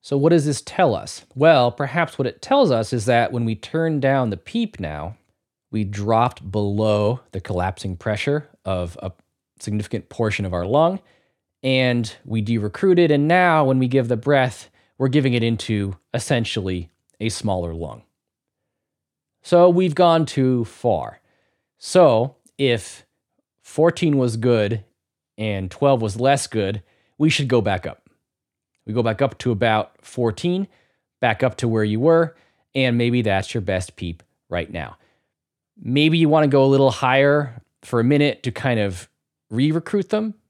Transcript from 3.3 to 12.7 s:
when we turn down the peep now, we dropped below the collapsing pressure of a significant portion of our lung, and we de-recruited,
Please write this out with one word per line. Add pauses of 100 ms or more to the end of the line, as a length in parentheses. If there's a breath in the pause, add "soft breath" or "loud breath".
when
we
turn
down
the
peep
now, (540)
we
dropped
below (120)
the
collapsing
pressure (160)
of
a (480)
significant
portion
of
our
lung, (600)
and
we
de-recruited,